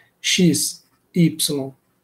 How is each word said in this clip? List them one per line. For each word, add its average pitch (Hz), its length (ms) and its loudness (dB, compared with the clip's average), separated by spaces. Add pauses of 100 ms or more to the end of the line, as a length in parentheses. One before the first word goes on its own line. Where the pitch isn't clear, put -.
(200)
x, - 640 0 (300)
y, 160 220 2 (680)